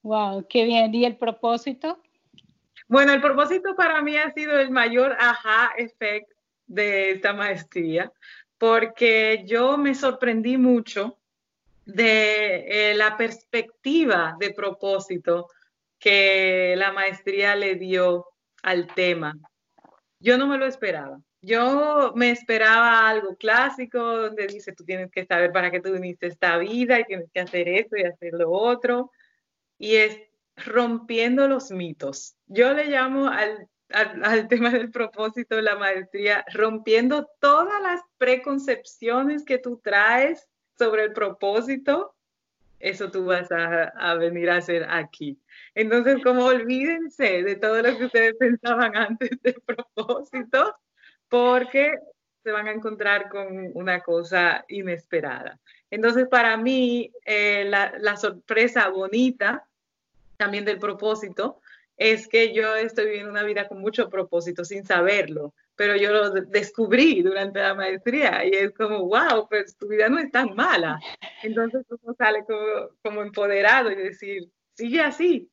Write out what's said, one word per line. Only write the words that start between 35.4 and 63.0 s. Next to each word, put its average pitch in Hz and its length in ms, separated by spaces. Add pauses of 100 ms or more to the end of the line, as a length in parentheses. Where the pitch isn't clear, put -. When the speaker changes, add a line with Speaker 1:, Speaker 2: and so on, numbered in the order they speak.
Speaker 2:
la 208 140
maestría, 202 800
rompiendo 220 760 (100)
todas 339 420
las 359 200 (160)
preconcepciones 262 1300
que 262 140
tú 247 260
traes 233 640 (300)
sobre 220 280
el 214 80
propósito, 233 1000 (640)
eso 190 320
tú 190 140
vas 180 260
a, 165 340 (100)
a 170 200
venir 170 340
a 175 80
hacer 170 320
aquí. 156 500 (340)
Entonces, 240 500
como 247 220
olvídense 254 960
de 196 120
todo 220 260
lo 233 160
que 240 80
ustedes 226 300
<laughs> 226 40
pensaban 233 560
antes 226 340 (120)
del 254 240
propósito, 254 1120 (540)
porque 247 680 (460)
se 220 80
van 208 160
a 214 40
encontrar 214 580
con 190 440
una 180 280
cosa 170 680
inesperada. 165 920 (300)
Entonces, 233 400
para 233 280
mí, 240 540 (140)
eh, 208 420
la, 202 320
la 208 180
sorpresa 220 720
bonita 208 800 (680)
también 202 280
del 202 140
propósito 208 840 (360)
es 220 300
que 226 260
yo 220 220
estoy 220 300